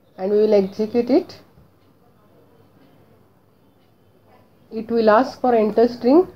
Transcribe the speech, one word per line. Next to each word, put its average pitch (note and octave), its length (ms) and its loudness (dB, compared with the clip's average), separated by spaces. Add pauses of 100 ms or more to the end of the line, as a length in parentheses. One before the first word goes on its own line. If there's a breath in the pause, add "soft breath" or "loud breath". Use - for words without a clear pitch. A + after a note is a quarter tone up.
(180)
and F#3+ 120 -6
we G#3 60 0
will G#3+ 160 2
execute G#3+ 560 -2
it. - 320 -2 (3250)
It A3 200 -12
will A3+ 180 0
ask A#3 320 2
for B3+ 140 0
enter A3 340 2
string. C4 480 0